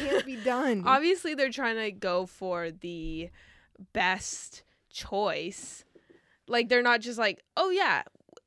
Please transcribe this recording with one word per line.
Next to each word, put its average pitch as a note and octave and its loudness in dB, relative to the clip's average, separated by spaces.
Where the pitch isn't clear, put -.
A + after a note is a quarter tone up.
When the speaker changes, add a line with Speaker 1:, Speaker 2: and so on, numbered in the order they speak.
Speaker 1:
can't - 2
be C4 -8
Speaker 2:
<laughs> G#3 -8
Speaker 1:
done. B3 2
Speaker 2:
Obviously, D#4 4
they're C4+ 0
trying A#3 -2
to G#3+ -2
go F#3 -2
for F3 -6
the E3 -8
best - -4
choice. - -6
Like, A#3+ 0
they're B3 6
not A#3+ 4
just A#3 -8
like, G#3 0
"Oh, F#4 4
yeah, F4+ 2